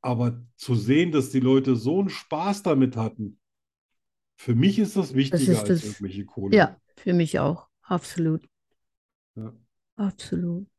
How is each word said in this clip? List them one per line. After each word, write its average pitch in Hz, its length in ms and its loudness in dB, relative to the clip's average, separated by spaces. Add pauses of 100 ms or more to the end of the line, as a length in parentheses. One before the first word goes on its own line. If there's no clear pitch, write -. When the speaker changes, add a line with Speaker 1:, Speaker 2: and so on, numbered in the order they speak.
Speaker 1:
Aber 120 380 -2 (160)
zu - 200 -2
sehen, 139 360 2
dass 135 200 0
die 131 80 2
Leute 131 360 4
so 127 240 -2
einen 196 100 -2
Spaß 196 520 -4
damit 135 340 2
hatten, 110 440 -6 (1000)
für - 160 -4
mich 185 240 4
ist 214 180 0
das 180 140 -2
Speaker 2:
Das 131 60 -6
Speaker 1:
wichtiger 139 380 2
Speaker 2:
ist - 80 4
Speaker 1:
als 107 60 -6
Speaker 2:
das 175 160 2
Speaker 1:
irgendwelche 101 420 -10
Kohle. 98 300 -2
Speaker 2:
Ja, 139 220 4 (180)
für - 180 -2
mich 165 260 2
auch. 151 280 -2 (140)
Absolut. 160 680 -4 (880)
Speaker 1:
Ja. 110 160 -14 (440)
Speaker 2:
Absolut. 180 720 -6 (120)